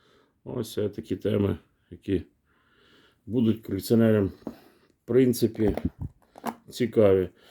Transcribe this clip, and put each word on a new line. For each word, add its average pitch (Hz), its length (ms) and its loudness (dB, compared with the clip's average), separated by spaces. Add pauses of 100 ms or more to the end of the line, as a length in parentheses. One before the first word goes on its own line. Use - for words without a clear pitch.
(440)
Ось 131 300 -10
це 104 160 -4
такі 98 260 -8
теми, 98 420 -2 (340)
які 92 300 -4 (1040)
будуть 110 360 -2
колекціонерам, 107 640 2
в - 800 -18
принципі, 117 720 0 (920)
цікаві. 101 600 2 (220)